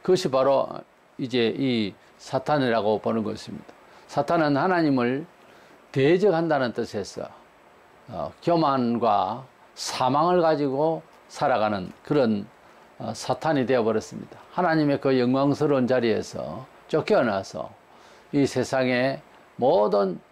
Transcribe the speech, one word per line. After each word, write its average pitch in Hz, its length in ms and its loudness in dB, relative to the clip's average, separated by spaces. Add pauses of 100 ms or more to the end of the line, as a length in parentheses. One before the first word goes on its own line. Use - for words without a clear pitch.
그것이 185 280 0
바로 131 400 2 (480)
이제 117 400 0
이 117 360 -2 (240)
사탄이라고 117 800 0
보는 113 240 -2
것입니다. - 420 -10 (420)
사탄은 147 480 0
하나님을 143 720 0 (680)
대적한다는 160 840 2
뜻에서, - 500 -6 (880)
어, 85 220 -8 (120)
교만과 120 1000 2 (300)
사망을 156 680 0
가지고 156 600 0 (260)
살아가는 107 640 -2 (120)
그런, 113 420 2 (540)
어, 113 140 -8
사탄이 135 520 -2
되어버렸습니다. 110 720 -2 (140)
하나님의 156 500 0
그 135 180 2
영광스러운 135 680 2
자리에서 113 800 -2 (220)
쫓겨나서 117 840 0 (640)
이 143 120 4
세상의 127 760 -2 (340)
모든 190 640 2 (120)